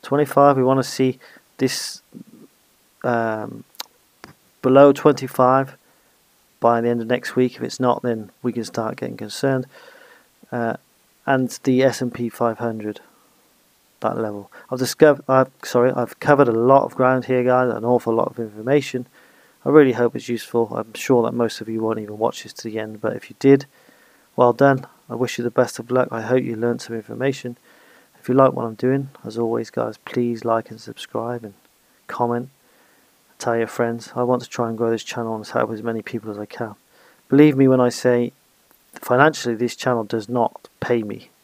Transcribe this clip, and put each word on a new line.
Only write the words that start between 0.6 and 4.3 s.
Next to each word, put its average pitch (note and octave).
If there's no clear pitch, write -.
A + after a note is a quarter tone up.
wanna C3
see C3
this, -
um, A2+